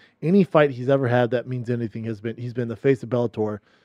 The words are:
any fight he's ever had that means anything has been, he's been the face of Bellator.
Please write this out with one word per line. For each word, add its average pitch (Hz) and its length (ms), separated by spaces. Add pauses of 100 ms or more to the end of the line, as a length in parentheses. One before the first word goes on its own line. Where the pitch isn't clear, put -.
(220)
any 185 200
fight 151 280
he's 123 180
ever 139 180
had 120 260
that 120 140
means 127 220
anything 117 360
has 110 160
been, 113 160
he's 120 180
been 120 140
the 113 80
face 139 260
of 120 80
Bellator. 110 480 (260)